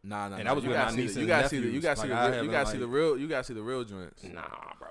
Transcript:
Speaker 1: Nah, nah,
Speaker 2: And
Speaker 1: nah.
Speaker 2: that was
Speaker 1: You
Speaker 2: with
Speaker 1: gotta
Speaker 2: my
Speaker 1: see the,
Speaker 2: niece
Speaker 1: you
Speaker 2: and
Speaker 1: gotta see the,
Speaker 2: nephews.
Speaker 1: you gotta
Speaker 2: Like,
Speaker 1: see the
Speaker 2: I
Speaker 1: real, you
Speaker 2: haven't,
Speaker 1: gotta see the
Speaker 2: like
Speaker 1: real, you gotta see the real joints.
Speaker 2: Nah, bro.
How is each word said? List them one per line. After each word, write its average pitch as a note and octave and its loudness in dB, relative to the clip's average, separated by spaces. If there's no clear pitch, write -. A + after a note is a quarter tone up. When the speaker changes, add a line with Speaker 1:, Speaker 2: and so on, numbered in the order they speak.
Speaker 1:
Nah, G2+ -4
nah, G2 -6
Speaker 2:
And A2 -6
Speaker 1:
nah. A#2+ 2
Speaker 2:
that C3+ 6
was C3+ 0
Speaker 1:
You - 0
Speaker 2:
with A#2+ 2
Speaker 1:
gotta A#2 4
Speaker 2:
my - -
Speaker 1:
see A2+ -2
the, B2+ 0
Speaker 2:
niece - -4
Speaker 1:
you - -4
Speaker 2:
and E3 0
Speaker 1:
gotta D3 6
see C#3+ 0
the, A#2+ 0
Speaker 2:
nephews. A#2+ 0
Speaker 1:
you C#3+ -2
gotta D3 2
Speaker 2:
Like, - 0
Speaker 1:
see - -2
the B2+ 0
Speaker 2:
I A#2+ 2
Speaker 1:
real, A#2+ 6
you B2+ 2
Speaker 2:
haven't, A#2+ -2
Speaker 1:
gotta C#3+ 2
see G#2+ -2
the B2 -2
Speaker 2:
like A#2+ -4
Speaker 1:
real, D3+ 4
you D3 -4
gotta C3 -2
see B2+ -8
the G#2+ -6
real B2 -4
joints. F#2+ -12
Speaker 2:
Nah, E2+ -12
bro. - -14